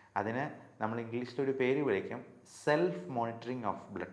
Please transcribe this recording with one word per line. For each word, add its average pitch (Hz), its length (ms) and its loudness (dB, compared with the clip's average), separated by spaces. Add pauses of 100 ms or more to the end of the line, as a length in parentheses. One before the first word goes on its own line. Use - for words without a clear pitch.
(200)
അതിന് 113 240 0 (380)
നമ്മൾ 110 200 0
ഇംഗ്ലീഷിലൊരു 123 580 -2
പേര് 135 280 4
വിളിക്കും, 104 320 2 (440)
self 165 320 4 (200)
monitoring 117 540 -2
of 92 80 -2 (160)
blood 87 200 -6